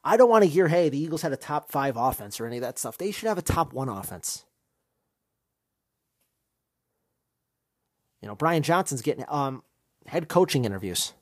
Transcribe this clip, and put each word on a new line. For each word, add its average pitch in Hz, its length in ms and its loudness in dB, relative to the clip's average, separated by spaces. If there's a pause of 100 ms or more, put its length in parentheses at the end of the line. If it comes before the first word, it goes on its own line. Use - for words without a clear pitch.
I 226 140 4
don't 240 120 8
wanna 220 160 8
hear, 170 220 4
"Hey, 165 220 4
the 139 100 -2
Eagles 160 220 -4
had 151 120 -2
a 127 40 -6
top - 340 -6
five 139 260 -2
offense," 113 420 -4
or 113 60 -6
any 120 120 -8
of 120 40 -6
that 123 160 -8
stuff. - 200 -8
They 190 120 -6
should 214 180 -6
have 208 100 -2
a 175 40 -6
top 160 320 0
one 131 160 -6
offense. 92 560 -10 (3750)
You 101 60 -14
know, 104 80 -12
Brian 160 260 2
Johnson's 160 400 0
getting, 135 280 -2
um, 139 340 -4 (420)
head 156 220 -6
coaching 160 380 2
interviews. 95 560 -4